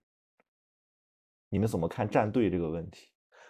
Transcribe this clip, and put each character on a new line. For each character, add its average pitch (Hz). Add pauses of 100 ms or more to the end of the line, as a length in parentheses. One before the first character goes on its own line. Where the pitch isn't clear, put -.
(1500)
你 98
们 110
怎 104
么 82
看 104
站 107
队 107
这 90
个 82
问 82
题？ - (400)